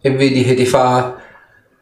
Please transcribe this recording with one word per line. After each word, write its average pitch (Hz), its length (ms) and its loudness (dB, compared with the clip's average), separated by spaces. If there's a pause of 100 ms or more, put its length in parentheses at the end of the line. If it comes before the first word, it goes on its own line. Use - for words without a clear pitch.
e 139 100 0
vedi 131 320 0
che 127 100 0
ti 127 120 0
fa: 127 500 0 (640)